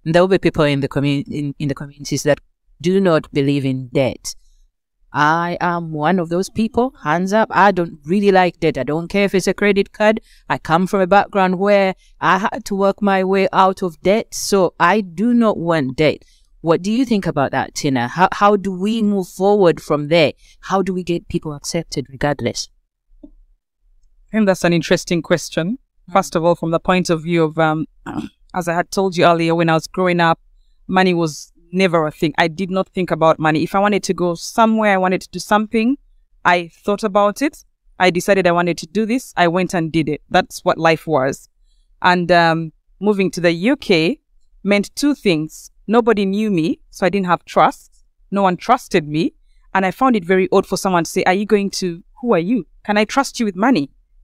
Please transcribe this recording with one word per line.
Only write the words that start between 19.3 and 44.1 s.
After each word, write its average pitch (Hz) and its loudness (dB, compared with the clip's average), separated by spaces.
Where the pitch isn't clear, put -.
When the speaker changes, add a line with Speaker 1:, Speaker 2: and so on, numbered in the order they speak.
Speaker 1:
from 147 -4
there? 156 2
How 190 -2
do 185 -4
we 180 -6
get 170 -6
people 165 -8
accepted 147 -8
regardless? 131 -4
Speaker 2:
I - -14
think 208 4
that's 180 2
an 170 4
interesting 170 0
question. 175 -2
Speaker 1:
Mm. 180 -20
Speaker 2:
First 185 0
of 165 -2
all, 170 4
from 165 -4
the 165 0
point 185 0
of 160 0
view 165 0
of, 156 -6
um, 156 0
<clears throat> - -12
as 175 -6
I 170 -2
had 175 -4
told 190 -2
you 165 2
earlier, 165 4
when 170 0
I 160 4
was 160 -2
growing 180 0
up, 165 2
money 185 2
was 165 -4
never 175 2
a 151 -4
thing. 156 -2
I 170 2
did 170 -6
not 190 -4
think 185 -4
about 160 2
money. 156 0
If 170 -6
I 196 2
wanted 202 0
to 190 -4
go 175 -4
somewhere, 220 0
I 190 2
wanted 185 0
to - -20
do 180 -12
something, 220 0
I 175 2
thought 208 -4
about 202 0
it. - -4
I 185 4
decided 180 0
I 175 4
wanted 170 0
to 175 -12
do 214 -2
this. 240 -6
I 175 4
went 180 -2
and 160 -4
did 156 -2
it. 147 -6
That's - -2
what - 0
life 160 0
was. 139 -2
And, 180 2
um, 165 2
moving 196 0
to - -8
the 170 2
U 190 0
K 175 0